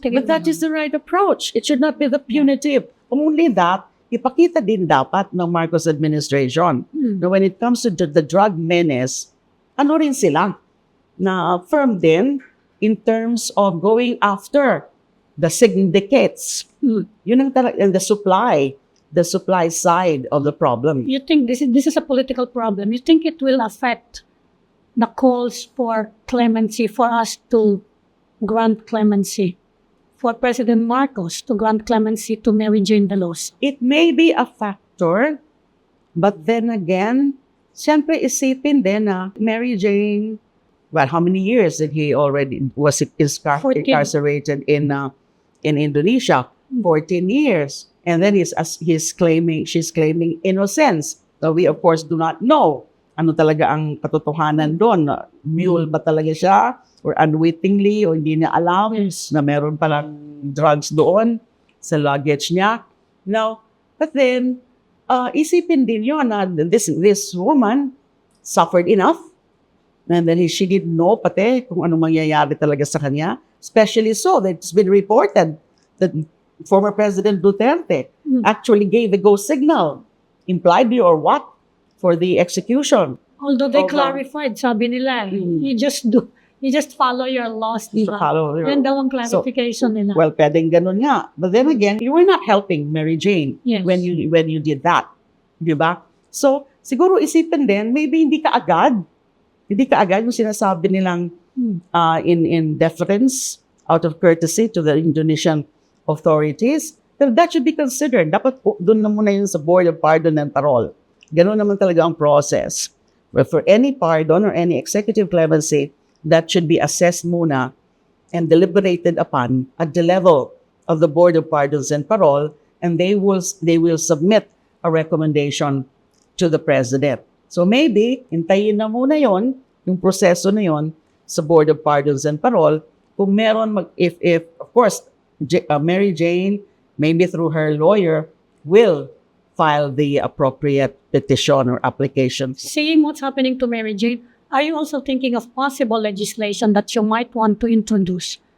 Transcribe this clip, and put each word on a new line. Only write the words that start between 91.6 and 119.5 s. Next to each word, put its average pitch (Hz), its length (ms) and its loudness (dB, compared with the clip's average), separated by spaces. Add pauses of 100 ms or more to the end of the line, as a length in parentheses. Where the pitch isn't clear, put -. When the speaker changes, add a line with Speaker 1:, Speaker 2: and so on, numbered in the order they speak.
Speaker 2:
again, 208 320 0
you 262 160 -2
were 349 80 6
not 370 240 4
helping 185 400 0
Mary 156 320 -2
Jane 170 440 -2
Speaker 1:
Yes. 214 200 -2
Speaker 2:
when 180 160 0
you, 175 320 -2
when 160 160 2
you 156 120 -4
did 143 280 -4
that. 160 200 0 (520)
Di 160 160 0
ba? 165 240 0 (320)
So, 277 320 0 (160)
siguro 359 400 2
isipin 320 480 0
din, 208 240 0
maybe 302 320 0
hindi 302 160 0
ka - 160 0
agad, 190 480 2 (640)
hindi 208 160 0
ka 262 160 2
agad 196 240 2
yung 240 80 -2
sinasabi 202 560 -2
nilang, 180 440 -2 (180)
Speaker 1:
Hmm. 220 400 -4
Speaker 2:
uh, 165 320 2
in, 165 240 2
in 156 320 0
deference, 196 800 -2 (320)
out 165 160 0
of 156 160 -4
courtesy 170 480 2
to 175 100 -2
the 151 140 2
Indonesian 156 720 0 (400)
authorities, 156 880 0 (240)
but 269 160 2
that 339 180 4
should 262 140 -2
be 311 80 2
considered. 254 560 0
Dapat 254 320 0
po, 214 160 -2
dun 214 240 2
na 214 80 0
muna 208 240 0
yun 202 160 0
sa 170 80 -4
Board 170 320 2
of 160 80 -6
Pardon 160 400 2
and 147 160 -4
Parole. 127 400 0 (400)
Ganun 196 240 4
naman 202 200 0
talaga 170 280 2
ang 160 80 -2
process. 147 760 0 (440)
But 127 160 0
for 113 160 0
any 226 240 4
pardon 165 560 0
or - 80 -2
any 170 240 0
executive 208 520 -2
clemency, 156 600 0 (320)
that 160 280 2
should 170 160 0
be 165 120 2
assessed 170 480 0
muna 151 480 -2 (600)
and 170 160 -2
deliberated 175 680 2
upon 131 600 -2